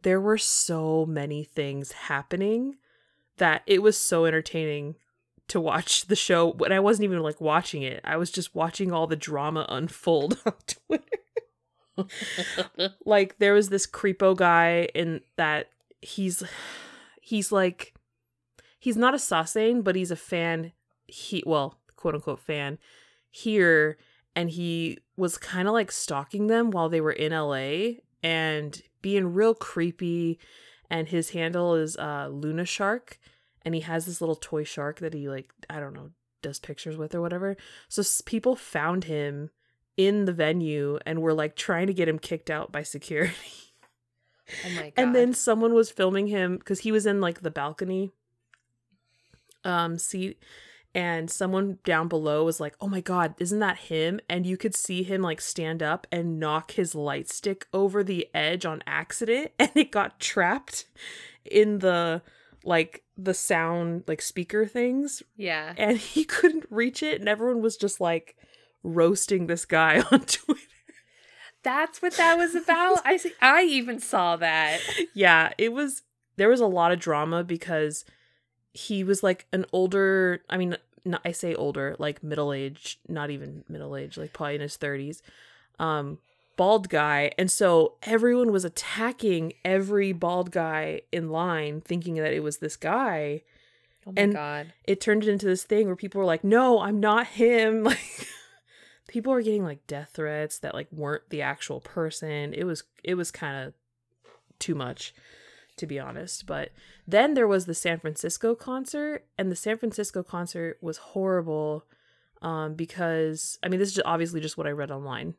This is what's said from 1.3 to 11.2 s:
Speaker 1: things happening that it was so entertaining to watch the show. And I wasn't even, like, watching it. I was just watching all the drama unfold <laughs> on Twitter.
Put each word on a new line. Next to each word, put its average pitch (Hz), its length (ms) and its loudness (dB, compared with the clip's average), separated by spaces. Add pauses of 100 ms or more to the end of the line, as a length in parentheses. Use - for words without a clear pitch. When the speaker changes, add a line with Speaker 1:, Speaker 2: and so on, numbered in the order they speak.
Speaker 1:
things 139 480 -6
happening 208 840 -2 (600)
that 160 300 2
it 196 160 6
was 214 160 6
so 165 260 2
entertaining 156 720 -2 (520)
to 175 120 0
watch - 460 0
the 214 100 2
show. 170 360 4 (120)
And - 80 2
I 190 80 4
wasn't 208 240 4
even, 180 180 0
like, 151 200 -4
watching 151 400 0
it. 131 220 -8
I 156 120 -2
was 170 140 -2
just - 240 -8
watching 170 360 -2
all 165 160 0
the 160 100 -2
drama 151 520 -4
unfold 165 760 0
<laughs> - 40 -4
on 208 80 0 (120)
Twitter. - 380 -4 (920)